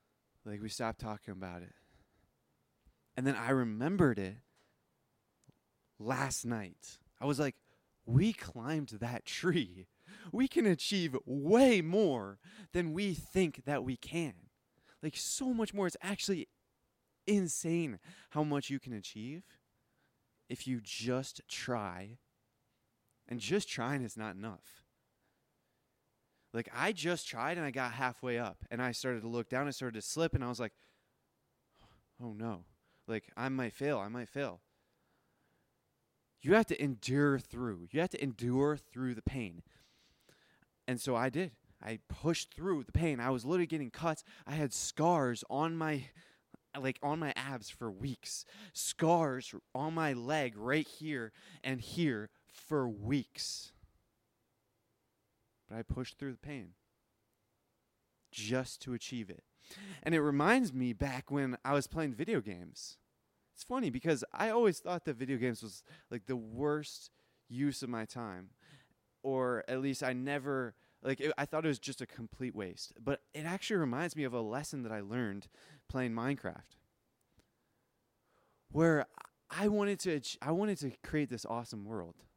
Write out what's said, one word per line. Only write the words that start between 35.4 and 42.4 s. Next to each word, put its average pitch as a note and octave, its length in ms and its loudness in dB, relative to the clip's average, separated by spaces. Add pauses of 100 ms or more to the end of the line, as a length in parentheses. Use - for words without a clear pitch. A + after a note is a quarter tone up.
You D#3 120 6
have A3 140 8
to - 140 0
endure C#3 560 4
through. A2+ 540 -6
You D3+ 80 0
have F3+ 120 2
to - 120 -4
endure C3 540 2
through B2+ 360 -4
the A2 80 -6
pain. F#2+ 400 -4 (1300)
And B2 140 -2
so B2+ 140 0
I B2 140 4
did. D3+ 220 -2 (320)
I A2 240 -6
pushed - 460 -2